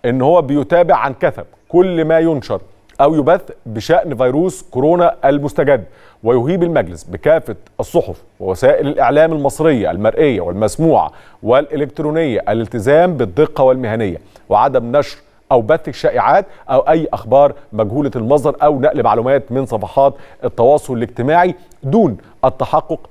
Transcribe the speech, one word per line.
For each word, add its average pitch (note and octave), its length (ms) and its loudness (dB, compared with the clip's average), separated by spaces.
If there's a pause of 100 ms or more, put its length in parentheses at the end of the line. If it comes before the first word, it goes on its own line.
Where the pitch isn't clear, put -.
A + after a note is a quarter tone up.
ان B2+ 160 0
هو E3 200 4
بيتابع D#3+ 540 0
عن C3 180 -4
كثب C#3 320 -6 (240)
كل F3 360 2
ما D#3+ 140 2
ينشر D3 420 -2 (400)
او D3+ 140 4
يبث D#3 360 0 (140)
بشان C3+ 500 -2
فيروس C3 460 -2
كورونا E3 540 0 (100)
المستجد، C#3+ 580 0 (400)
ويهيب B2+ 400 0
المجلس A#2 400 -2
بكافه G3+ 520 -2 (240)
الصحف - 440 -4 (160)
ووسائل B2+ 480 0
الاعلام D3 460 2
المصريه C#3 580 0
المرئيه A2 500 0
والمسموعه G2+ 680 0 (320)
والالكترونيه D3 960 -2 (100)
الالتزام B2 680 2
بالدقه C3+ 460 0
والمهنيه A#2+ 540 0 (320)
وعدم A#2+ 480 0
نشر - 200 -2 (340)
أو B2+ 100 4
بث - 260 0
الشائعات C3 580 0 (240)
أو B2+ 100 2
أي D#3+ 340 2
أخبار B2+ 400 2 (200)
مجهولة A2 420 -2
المصدر C3+ 480 0
أو D3 160 2
نقل C3+ 240 0
معلومات A#2 480 0
من C3 140 -4
صفحات A#2+ 480 0 (300)
التواصل C3 500 0
الاجتماعي D3+ 640 0 (280)
دون C#3+ 340 0 (280)
التحقق D3 540 -2 (120)